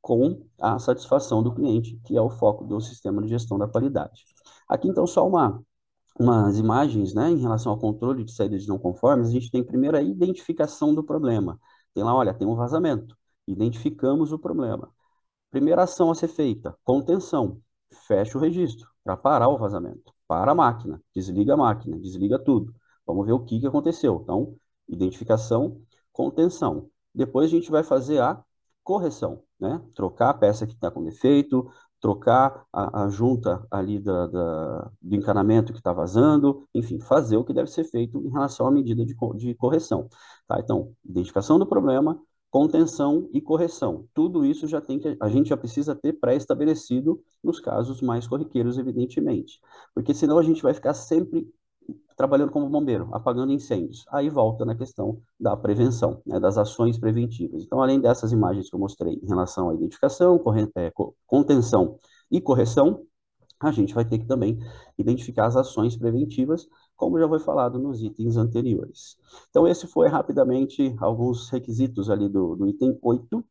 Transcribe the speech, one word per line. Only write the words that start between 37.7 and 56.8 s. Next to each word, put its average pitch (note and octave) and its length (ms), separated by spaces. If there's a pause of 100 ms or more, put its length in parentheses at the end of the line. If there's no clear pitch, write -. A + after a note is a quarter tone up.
feito B2 420
em C#3 60
relação C#3 380
à - 20
medida A#2+ 340
de A2+ 120
co-, - 180
de A#2 220
correção, C3 520 (380)
tá? - 140
Então, - 320 (120)
identificação F#2 540
do G3 80
problema, D3 500 (340)
contenção D#3 840
e C#3 80
correção. D#3 720
Tudo E3 320
isso D3+ 220
já D#3+ 140
tem C#3 180
que, D3+ 220
a G#2+ 80
gente C#3 220
já F#3 60
precisa C#3+ 380
ter D3 200
pré-estabelecido D3 1080 (220)
nos D#3+ 160
casos B2 420
mais A#2+ 240
corriqueiros, B2 500
evidentemente. B2+ 840 (340)
Porque - 180
senão D3+ 240
a E3+ 60
gente D#3+ 180
vai D3 140
ficar D3 200
sempre - 540 (680)
trabalhando C#3 340
como C#4+ 180
bombeiro, C3 440
apagando B2+ 400
incêndios. A2 580
Aí C#3+ 180
volta A#2 360
na A#2 100
questão A2+ 480 (160)
da G#2 180
prevenção, A#2 720
né, F#2 140
das G2 180
ações A2+ 400